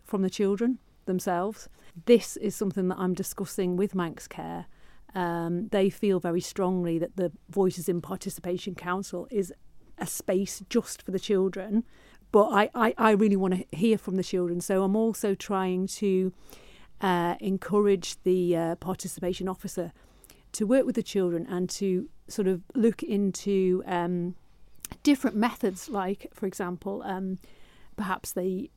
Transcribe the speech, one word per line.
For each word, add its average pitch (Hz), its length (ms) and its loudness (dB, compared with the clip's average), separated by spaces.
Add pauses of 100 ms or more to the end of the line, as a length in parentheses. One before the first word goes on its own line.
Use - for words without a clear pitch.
from 190 180 -2
the 185 80 2
children 214 480 0 (280)
themselves. 185 640 -2 (380)
This - 300 6
is 202 180 -4
something 190 340 -2
that 185 100 -2
I'm 185 160 -2
discussing 185 640 -4
with 196 180 0
Manx 170 340 -4
Care. 165 380 -10 (480)
Um, 175 540 -2
they 196 220 2
feel 190 300 0
very 175 200 0
strongly 180 580 0
that 170 180 -4
the 180 160 0 (160)
Voices 180 400 0
in 175 120 0
Participation 185 760 -8
Council 180 560 -6
is 196 220 -2 (460)
a - 80 -6
space - 640 -2
just - 340 -2
for - 80 -10
the 185 80 -2
children, 190 640 0 (460)
but 214 200 8
I, 214 240 4
I, 226 240 4
I 226 140 6
really 202 240 6
want 190 180 2
to 180 220 -4
hear 214 220 4
from 185 180 -4
the 190 60 0
children. 175 380 0
So 190 240 2
I'm 196 100 4
also 220 400 2
trying 190 520 0
to, 185 460 0 (680)
uh, 175 400 2
encourage 196 840 0
the, 180 340 4
uh, 165 200 0
participation 185 720 -4
officer 180 440 -6 (600)
to 220 140 -2
work 254 180 6
with 247 100 -2
the 226 80 0
children 180 460 0
and 180 220 -2
to 190 380 -2 (200)
sort 190 200 -2
of 185 140 0 (120)
look 226 280 2
into, 196 840 0
um, 175 480 -2 (680)
different 269 340 2
methods, 208 520 -2
like, 202 440 -4
for - 140 -6
example, 185 580 -6
um, 190 340 -6 (580)
perhaps 190 360 -6
they, 185 440 -4